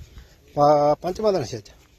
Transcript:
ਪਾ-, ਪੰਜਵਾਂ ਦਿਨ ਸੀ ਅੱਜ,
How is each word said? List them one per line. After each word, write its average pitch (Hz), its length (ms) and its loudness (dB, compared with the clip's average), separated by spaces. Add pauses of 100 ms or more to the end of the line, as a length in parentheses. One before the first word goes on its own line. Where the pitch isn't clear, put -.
(560)
ਪਾ-, 147 380 4
ਪੰਜਵਾਂ 196 380 -4
ਦਿਨ 165 120 -2
ਸੀ 117 120 -12
ਅੱਜ, 104 140 -16 (280)